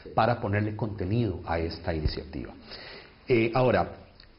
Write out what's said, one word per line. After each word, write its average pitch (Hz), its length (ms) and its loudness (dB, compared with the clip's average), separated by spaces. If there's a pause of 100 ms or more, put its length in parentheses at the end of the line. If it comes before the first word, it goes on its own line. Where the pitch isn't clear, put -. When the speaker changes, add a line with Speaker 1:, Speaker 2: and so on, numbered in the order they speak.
Speaker 1:
Sí. - 120 -16
Speaker 2:
para 117 260 4
ponerle 107 360 0
contenido 101 680 -2
a 82 140 0
esta 82 360 -4
iniciativa. 69 600 -4 (760)
Eh, 113 260 4
ahora, 120 380 4 (460)